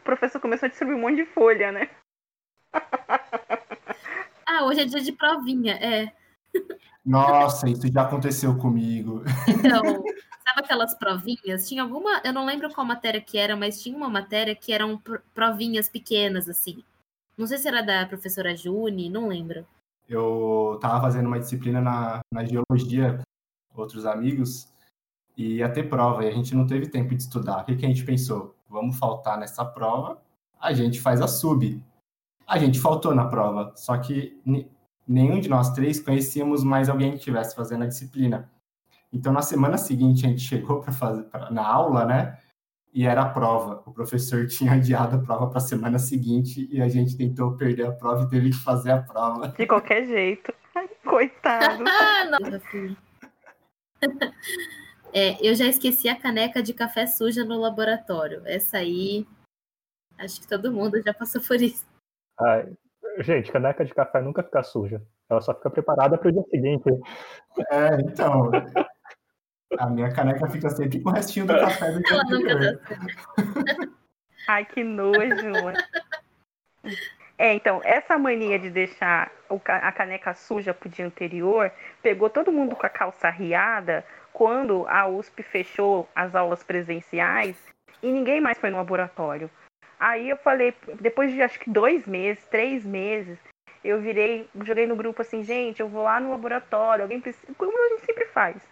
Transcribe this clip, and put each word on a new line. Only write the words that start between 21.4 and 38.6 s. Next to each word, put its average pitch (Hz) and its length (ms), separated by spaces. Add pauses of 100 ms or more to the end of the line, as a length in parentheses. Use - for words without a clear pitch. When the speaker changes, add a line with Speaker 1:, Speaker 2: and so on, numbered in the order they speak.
Speaker 3:
disciplina 127 400
na, 120 400 (120)
na 113 120
geologia 123 760 (560)
com 113 60
outros 110 260
amigos 123 680 (640)
e 113 200
ia 117 120
ter 151 200
prova 120 360
e 110 40
a 107 40
gente 120 220
não 131 140
teve 135 200
tempo 127 280
de 123 60
estudar. - 400
O - 20
que 123 120
que 131 80
a 135 40
gente 127 160
pensou? 123 500 (140)
"Vamos 117 280
faltar 110 420
nessa 107 260
prova, 123 580 (380)
a 160 120
gente 123 280
faz 123 200
a 127 60
sub." 127 560 (680)
A 185 120
gente 131 180
faltou 156 340
na 127 140
prova, 104 480
só - 240
que 135 480
ni-, 135 240 (340)
nenhum 131 360
de - 80
nós 127 240
três 147 260
conhecíamos 143 640
mais 135 260
alguém 135 220
que - 80
tivesse 113 380
fazendo 117 260
a 120 60
disciplina. 123 600 (640)